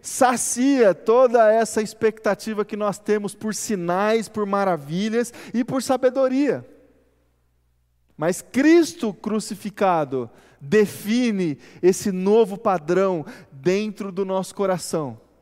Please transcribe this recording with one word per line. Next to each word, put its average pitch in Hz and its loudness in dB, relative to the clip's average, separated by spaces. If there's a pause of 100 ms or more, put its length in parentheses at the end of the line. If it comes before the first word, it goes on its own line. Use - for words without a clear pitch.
sacia 247 2
toda 233 4
essa 220 2
expectativa 214 -4
que 208 -8
nós 208 -4
temos 208 -2
por 214 -8
sinais, 202 -2
por 208 -4
maravilhas 196 -2 (200)
e 247 -2
por 254 -4
sabedoria. 262 0 (1500)
Mas 165 -4
Cristo 285 2
crucificado 180 -2 (300)
define 202 0 (240)
esse 190 2
novo 196 2
padrão 180 0 (260)
dentro 196 -4
do 190 -4
nosso 190 -4
coração. 165 -4 (220)